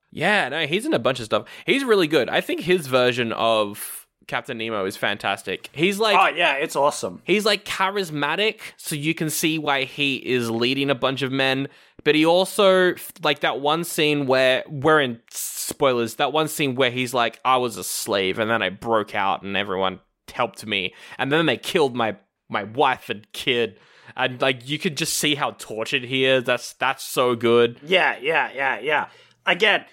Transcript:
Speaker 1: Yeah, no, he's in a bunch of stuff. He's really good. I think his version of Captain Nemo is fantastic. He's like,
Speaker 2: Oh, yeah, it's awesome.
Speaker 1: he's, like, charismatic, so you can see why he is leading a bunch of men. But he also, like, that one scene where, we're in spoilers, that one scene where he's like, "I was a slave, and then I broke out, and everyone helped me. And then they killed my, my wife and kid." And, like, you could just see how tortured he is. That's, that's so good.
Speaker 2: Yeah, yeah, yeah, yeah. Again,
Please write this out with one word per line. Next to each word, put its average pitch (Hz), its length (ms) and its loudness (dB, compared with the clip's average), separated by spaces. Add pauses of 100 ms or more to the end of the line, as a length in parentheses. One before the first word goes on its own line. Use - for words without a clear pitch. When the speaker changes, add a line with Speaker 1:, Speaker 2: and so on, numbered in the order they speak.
(120)
Speaker 1:
Yeah, 175 380 0
no, 156 160 -4
he's 185 200 -2
in 320 80 0
a 151 60 2
bunch 123 200 0
of 113 60 -8
stuff. 107 220 -2 (180)
He's 262 200 2
really 202 220 4
good. 143 220 2
I 165 120 0
think 311 200 -4
his 175 260 0
version 123 440 2
of 107 760 -2 (220)
Captain 123 300 -6
Nemo 113 280 -4
is 101 120 -6
fantastic. 101 760 -4
He's 190 280 0
like, 214 200 4
Speaker 2:
Oh, 160 160 2
yeah, 160 200 0
it's 143 200 -4
awesome. 131 480 -2
Speaker 1:
he's, 202 220 0
like, 202 180 0
charismatic, 190 960 -2 (160)
so - 200 -8
you 151 180 -2
can 160 160 -4
see 160 280 0
why 143 280 -2
he 135 320 -2
is 117 340 0
leading 131 380 0
a 139 60 2
bunch 131 260 -2
of 131 100 -2
men. 135 380 0 (340)
But 147 120 4
he 156 100 4
also, 185 680 4 (300)
like, 151 160 0
that 135 220 -2
one 151 220 0
scene 147 440 0
where, 131 420 4
we're 151 320 4
in 123 180 -2 (120)
spoilers, - 840 -2
that 143 160 0
one 156 160 2
scene 139 280 -2
where 127 160 2
he's 123 220 -4
like, 117 300 0
"I 127 140 4
was 123 180 -2
a 92 80 -8
slave, 98 560 -2
and 110 100 0
then 113 120 2
I 95 80 0
broke 107 460 -2
out, 98 260 0
and 98 160 -6
everyone 95 420 -2 (320)
helped - 340 -4
me. 98 280 -4 (240)
And 135 140 -4
then 160 160 2
they 120 100 0
killed 139 380 0
my, 113 200 0 (340)
my 110 140 -4
wife 127 460 -2
and 107 240 -10
kid." 120 440 0 (380)
And, 127 260 -2
like, 131 280 0
you 147 100 -6
could 165 160 -4
just 160 220 -4
see 147 180 0
how 135 220 -2
tortured 113 480 -6
he 131 200 0
is. 131 200 2
That's, 123 280 -2
that's 131 300 -2
so 123 320 0
good. 120 480 4
Speaker 2:
Yeah, 156 380 2
yeah, 139 340 0
yeah, 131 240 -2
yeah. 143 280 -2 (380)
Again, 185 480 2